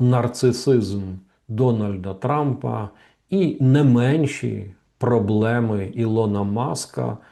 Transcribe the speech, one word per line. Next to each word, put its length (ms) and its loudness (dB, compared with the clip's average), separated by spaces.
нарцисизм 1040 2
Дональда 640 -2
Трампа 760 -4
і 300 0
не 240 6
менші 920 0
проблеми 960 0
Ілона 480 0
Маска 760 -4